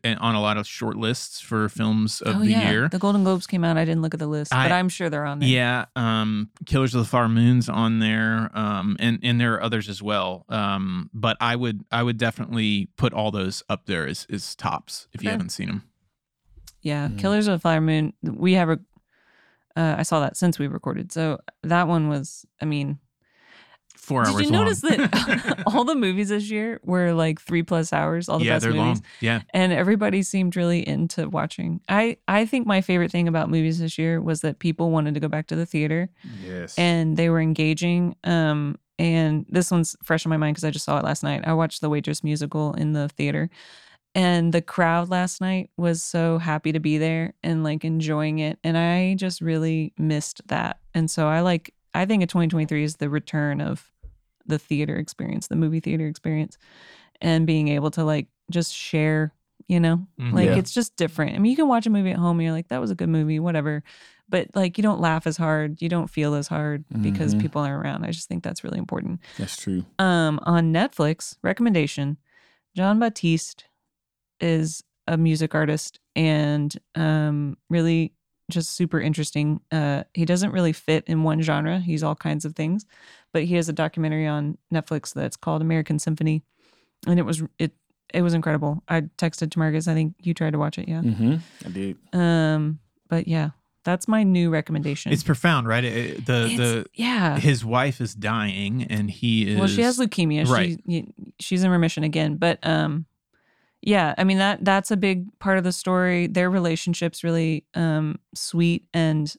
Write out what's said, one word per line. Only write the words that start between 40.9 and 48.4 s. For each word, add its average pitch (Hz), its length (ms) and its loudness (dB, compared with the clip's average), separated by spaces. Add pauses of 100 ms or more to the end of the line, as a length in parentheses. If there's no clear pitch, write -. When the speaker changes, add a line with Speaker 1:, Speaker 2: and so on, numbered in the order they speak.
Speaker 2:
it - 60 -2
last 143 200 -4
night. 143 200 -2
I 165 100 0
watched 160 260 -2
The 156 100 -4
Waitress 147 320 -4
musical 151 520 -2
in 151 180 -2
the 147 160 -2
theater. 151 420 -4 (640)
And 175 360 2
the 170 100 2
crowd 175 480 2
last 180 320 -2
night 185 340 -2
was 170 260 0
so 165 360 0
happy 156 340 -2
to 156 80 0
be 156 160 0
there 160 460 0
and, 165 200 0
like, 156 220 -2
enjoying 156 540 0
it. 156 260 -4